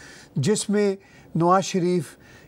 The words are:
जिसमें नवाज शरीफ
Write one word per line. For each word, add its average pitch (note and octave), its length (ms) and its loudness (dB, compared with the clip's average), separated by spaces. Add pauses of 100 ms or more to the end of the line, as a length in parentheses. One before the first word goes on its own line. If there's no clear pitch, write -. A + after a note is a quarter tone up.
(380)
जिसमें G3+ 580 0 (400)
नवाज F3 260 4
शरीफ F3+ 440 -2 (420)